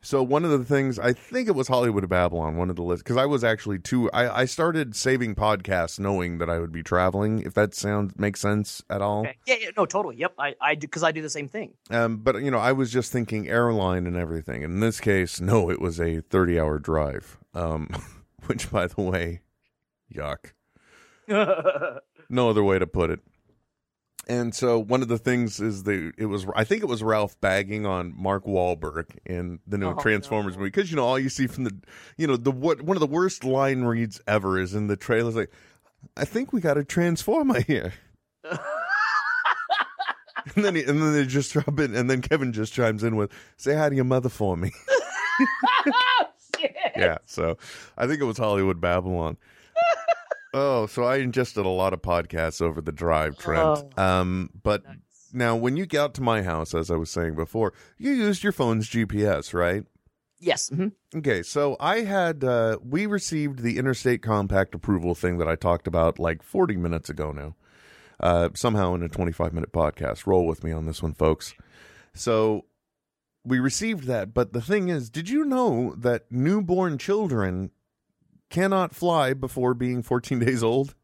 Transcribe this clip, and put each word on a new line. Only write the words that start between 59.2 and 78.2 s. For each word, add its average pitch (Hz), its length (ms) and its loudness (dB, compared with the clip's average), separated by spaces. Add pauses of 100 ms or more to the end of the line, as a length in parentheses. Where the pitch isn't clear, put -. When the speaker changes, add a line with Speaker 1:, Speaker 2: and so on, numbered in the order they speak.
Speaker 1:
S, 85 300 0
right? 87 300 0 (560)
Speaker 2:
Yes. - 300 0
Mm-hmm. 180 480 -6
Speaker 1:
Okay, 123 260 0
so 143 340 0
I 180 220 0
had, 180 420 0
uh, 117 420 2
we 151 220 -2
received 151 540 -2
the 117 180 -2
Interstate 127 440 0
Compact 101 520 2
approval 87 400 0
thing 87 240 0
that 82 80 2
I 82 80 2
talked 87 320 0
about, 82 320 2
like, 82 240 -2
forty 175 340 0
minutes 85 320 -2
ago 76 220 -6
now. 73 240 -10 (640)
Uh, 87 360 4
somehow 104 400 2
in 85 100 -4
a 85 40 -4
twenty-five 85 440 -2
minute 82 180 -4
podcast. 76 560 -2
Roll 90 220 4
with 80 160 -4
me 82 80 -2
on 80 120 -6
this 80 160 -6
one, 78 140 -4
folks. - 400 0 (580)
So 110 520 0 (800)
we 127 160 0
received 147 480 -2
that, 110 260 -2
but 123 180 0
the 117 80 -4
thing 185 280 0
is, 135 220 -4
did 165 180 -8
you 294 160 0
know 226 520 0
that 120 360 0
newborn 175 680 2
children 110 720 0 (800)